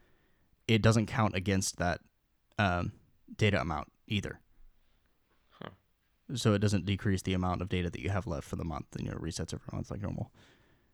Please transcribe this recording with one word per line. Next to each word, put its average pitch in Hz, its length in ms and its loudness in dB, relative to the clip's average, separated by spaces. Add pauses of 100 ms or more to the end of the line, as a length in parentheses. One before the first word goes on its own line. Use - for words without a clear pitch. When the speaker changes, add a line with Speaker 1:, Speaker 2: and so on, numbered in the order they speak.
(680)
Speaker 1:
it 113 140 6
doesn't 110 240 6
count 110 300 2
against 95 420 0
that, 87 220 0 (580)
um, 95 360 2 (420)
data 98 260 2
amount 76 300 -4 (160)
either. - 320 -4 (1120)
Speaker 2:
Huh. - 180 -16 (640)
Speaker 1:
So 113 200 4
it 101 60 4
doesn't 101 260 2
decrease 98 360 0
the 92 120 -2
amount 92 280 0
of - 80 -6
data 87 220 -2
that - 100 -10
you 76 80 -2
have 98 160 -2
left 73 220 -6
for - 80 -8
the 85 100 -6
month, 73 300 -8
and, - 100 -6
you - 60 -4
know, - 60 -6
resets - 360 -6
every - 180 -10
month 95 200 -8
like - 100 -8
normal. 92 300 -6 (640)